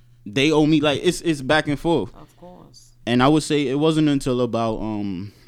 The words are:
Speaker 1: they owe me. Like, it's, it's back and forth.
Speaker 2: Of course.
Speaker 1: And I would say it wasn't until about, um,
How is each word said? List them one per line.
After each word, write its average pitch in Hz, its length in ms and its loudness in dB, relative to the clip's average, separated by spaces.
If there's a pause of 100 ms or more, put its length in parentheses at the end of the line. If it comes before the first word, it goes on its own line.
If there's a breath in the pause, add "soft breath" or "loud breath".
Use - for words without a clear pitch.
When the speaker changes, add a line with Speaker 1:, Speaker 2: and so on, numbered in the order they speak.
(260)
Speaker 1:
they 135 260 0
owe 151 140 4
me. 156 140 4
Like, 143 220 0
it's, 180 200 0
it's 156 200 -2
back 151 260 0
and 143 100 -2
forth. 160 360 -2
Speaker 2:
Of - 220 -20
course. 175 560 -20 (140)
Speaker 1:
And 123 160 2
I 135 60 6
would 156 140 4
say 147 260 -2
it 135 100 -2
wasn't 156 300 2
until 135 340 0
about, 113 380 -2
um, 101 520 -6 (160 loud breath)